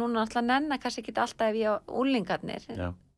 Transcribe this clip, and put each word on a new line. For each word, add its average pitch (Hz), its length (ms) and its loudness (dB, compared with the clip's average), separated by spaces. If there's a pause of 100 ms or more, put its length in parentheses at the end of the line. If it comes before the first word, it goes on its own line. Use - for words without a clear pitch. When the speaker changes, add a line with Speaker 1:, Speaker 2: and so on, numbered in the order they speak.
Speaker 1:
núna 233 240 2
náttúrulega 233 240 0
nenna 277 300 2
kannski 240 260 -6
ekki - 160 -10
alltaf 226 320 2
ef 220 80 0
ég 214 80 2
á 208 80 2 (160)
unglingarnir. 208 800 0
Speaker 2:
Já. 90 160 -4 (300)